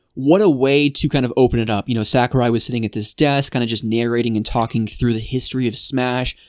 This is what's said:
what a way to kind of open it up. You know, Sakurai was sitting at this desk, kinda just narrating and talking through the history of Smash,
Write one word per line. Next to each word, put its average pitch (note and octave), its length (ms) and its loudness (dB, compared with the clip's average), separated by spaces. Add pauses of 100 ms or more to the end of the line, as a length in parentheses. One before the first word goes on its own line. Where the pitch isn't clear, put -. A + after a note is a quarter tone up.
(140)
what D3 260 2
a G#3 100 4
way C#3 380 2
to C#3+ 200 -2
kind C3 180 0
of A#2+ 100 -4
open B2 220 4
it A2+ 120 -2
up. G2+ 180 -2
You B2 60 -2
know, A2 80 0
Sakurai B2 480 2
was A#2 140 0
sitting A#2+ 200 -2
at G#2+ 80 -4
this G#2 200 -4
desk, C#3 400 0
kinda A#2+ 140 0
just A2 180 -4
narrating A#2 520 0
and G#2+ 100 -2
talking A2+ 400 -2
through A#2+ 280 -2
the A2 60 -2
history B2+ 480 -2
of G#2+ 80 -6
Smash, B2+ 600 -2 (120)